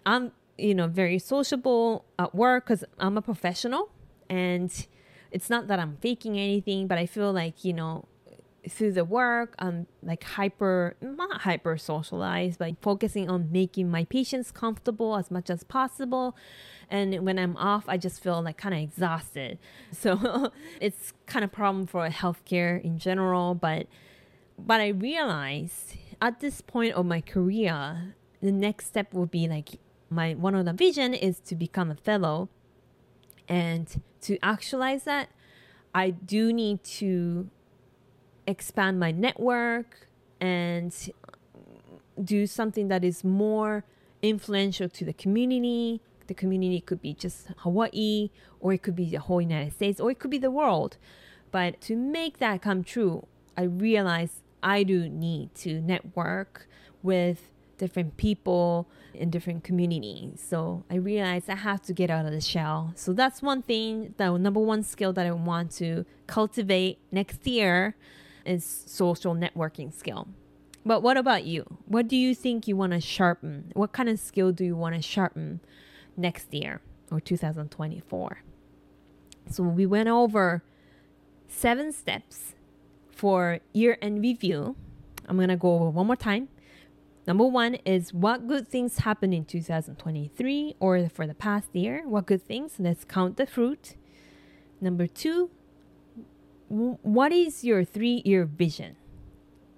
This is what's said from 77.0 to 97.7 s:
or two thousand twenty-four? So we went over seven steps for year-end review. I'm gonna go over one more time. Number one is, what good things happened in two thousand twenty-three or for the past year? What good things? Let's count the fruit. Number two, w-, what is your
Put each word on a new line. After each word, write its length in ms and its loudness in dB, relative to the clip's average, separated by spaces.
or 100 -2
two 180 0
thousand 320 -6
twenty-four? 720 -8
So 140 -4
we 240 4
went 240 4
over 520 4
seven 420 0
steps 640 -8
for 520 2
year-end 480 4
review. 560 0
I'm 120 0
gonna 180 4
go 180 4
over 140 4
one 180 2
more 100 2
time. 320 -2
Number 200 6
one 300 2
is, 260 2
what 340 2
good 220 0
things 300 -2
happened 340 2
in 140 -2
two 160 -4
thousand 340 -4
twenty-three 840 -4
or 300 4
for 180 -6
the 80 -6
past 400 -2
year? 320 -2
What 200 0
good 160 2
things? 360 -8
Let's 280 -2
count 320 0
the 80 2
fruit. 500 -2
Number 280 0
two, 440 0
w-, 320 0
what 320 6
is 320 2
your 180 4